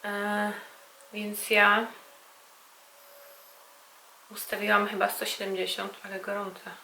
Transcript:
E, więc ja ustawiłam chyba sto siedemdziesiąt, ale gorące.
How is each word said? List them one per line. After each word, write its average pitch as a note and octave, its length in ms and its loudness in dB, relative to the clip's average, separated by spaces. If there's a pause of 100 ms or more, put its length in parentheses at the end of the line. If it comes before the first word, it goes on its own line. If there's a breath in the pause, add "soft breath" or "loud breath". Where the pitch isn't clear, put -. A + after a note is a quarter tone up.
E, G#3 480 0 (600 loud breath)
więc G#3 360 -6
ja G#3 380 8 (2500)
ustawiłam G#3 580 0
chyba G3+ 220 2
sto - 160 -4
siedemdziesiąt, G3 680 -4 (100)
ale F#3+ 160 -10
gorące. F#3 520 -8 (120)